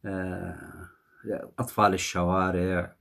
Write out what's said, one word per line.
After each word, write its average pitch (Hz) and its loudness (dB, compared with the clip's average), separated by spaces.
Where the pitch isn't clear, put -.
آه، 92 -8
أطفال 104 4
الشوارع 90 2